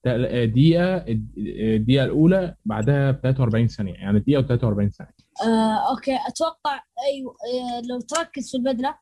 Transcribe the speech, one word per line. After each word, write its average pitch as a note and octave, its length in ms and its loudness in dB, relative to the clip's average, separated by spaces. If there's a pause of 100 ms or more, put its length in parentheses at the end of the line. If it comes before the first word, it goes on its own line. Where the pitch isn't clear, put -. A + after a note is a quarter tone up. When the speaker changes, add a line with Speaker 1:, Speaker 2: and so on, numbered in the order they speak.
Speaker 1:
تا-، - 40 0
آه، B2 380 0
دقيقة، E3 500 4
آه، A#2 240 -4 (180)
الدقيقة A2 680 0
الأولى E3 500 2 (100)
بعدها C3+ 460 2
بتلاتة C3 300 0
وأربعين A#2 260 2
ثانية، G2 260 -4
يعني G2+ 260 2
دقيقة C#3 200 2
وتلاتة B2 280 0
وأربعين G#2 220 0
ثانية. - 220 -14 (320)
Speaker 2:
آه، A3 460 2
أوكي، C4 260 -2 (120)
أتوقع، D4+ 560 -6 (240)
أيوة، C#4 240 -6
آه، B3 580 -6
لو B3 100 -6
تركز D4 520 -6
في C4 60 -4
البدلة C4 440 -2